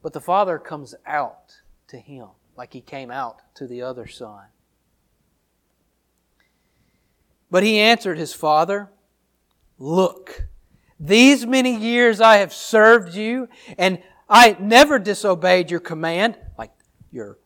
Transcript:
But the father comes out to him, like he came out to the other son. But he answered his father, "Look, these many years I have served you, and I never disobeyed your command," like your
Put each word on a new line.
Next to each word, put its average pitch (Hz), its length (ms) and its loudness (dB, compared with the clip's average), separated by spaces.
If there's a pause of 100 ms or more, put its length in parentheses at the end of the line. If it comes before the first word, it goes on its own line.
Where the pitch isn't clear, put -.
But 160 120 -14
the 143 80 -12
father 180 380 -2
comes 147 360 -18 (100)
out - 560 -10 (260)
to 131 100 -20
him, 123 320 -20 (300)
like 120 140 -20
he 127 80 -20
came 135 280 -18
out 123 320 -12 (140)
to 139 100 -16
the 120 160 -14
other 123 240 -14
son. 104 380 -20 (3000)
But 185 140 0
he 214 160 0
answered 214 380 0
his 160 160 -10
father, 170 580 -2 (880)
"Look, 170 680 -4 (540)
these 233 460 4
many 254 280 -2
years 233 460 0
I 226 180 6
have 196 160 -2
served 220 600 2
you, 233 320 -8 (300)
and 180 260 -4 (240)
I 214 320 6
never 247 400 4
disobeyed 185 720 -2
your 170 80 -6
command," 170 580 -6 (200)
like 113 160 -18 (380)
your 104 340 -16